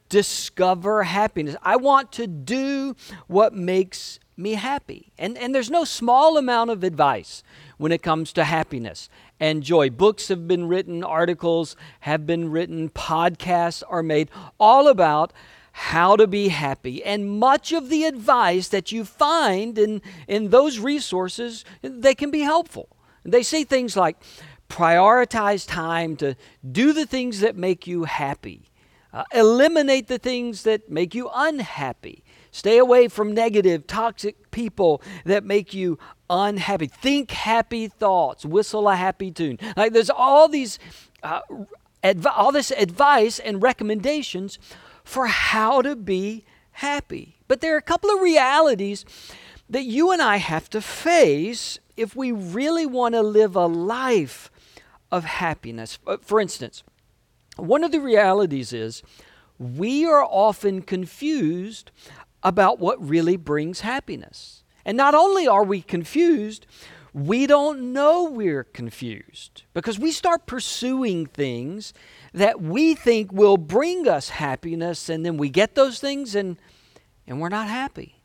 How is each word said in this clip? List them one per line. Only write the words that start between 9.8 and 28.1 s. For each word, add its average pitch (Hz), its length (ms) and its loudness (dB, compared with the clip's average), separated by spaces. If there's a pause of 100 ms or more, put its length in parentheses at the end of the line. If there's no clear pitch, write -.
Books 180 400 0
have 170 180 -4
been 175 220 0
written, 175 340 -4
articles 170 720 -2 (260)
have 151 260 -4
been 170 240 -2
written, 165 400 -4
podcasts 170 960 -2
are 170 140 -4
made 156 260 0 (320)
all 269 280 8
about 170 440 4 (400)
how 175 440 2
to 214 100 8
be 202 220 0
happy. 139 540 -4
And 202 360 -4
much 269 340 2
of 302 160 -4
the 311 160 0
advice 220 640 0
that 196 240 -4
you 220 140 -6
find 233 720 0
in, 214 240 0 (260)
in 208 220 -2
those 262 280 4
resources, 226 880 -6 (160)
they 262 340 0
can 285 160 -6
be 294 100 -2
helpful. 320 500 -2 (360)
They 233 160 4
say 311 220 -2
things 247 320 -2
like, 170 220 0 (500)
"Prioritize 202 960 2
time 165 500 -4
to 135 200 -6 (340)
do 233 220 4
the 302 140 -2
things 247 340 -6
that 214 160 0
make 180 300 -4
you 175 180 -4
happy. 135 640 -8 (460)